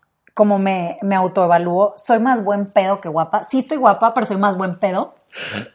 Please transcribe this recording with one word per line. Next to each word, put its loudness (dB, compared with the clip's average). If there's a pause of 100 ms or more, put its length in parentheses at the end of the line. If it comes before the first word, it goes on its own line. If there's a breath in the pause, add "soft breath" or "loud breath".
(340)
como 4
me, -2
me 0
autoevalúo, 2
soy 0
más 0
buen -2
pedo 0
que -10
guapa. -2
Sí 0
estoy -4
guapa, 2
pero -2
soy -4
más 0
buen -4
pedo. -4 (600 loud breath)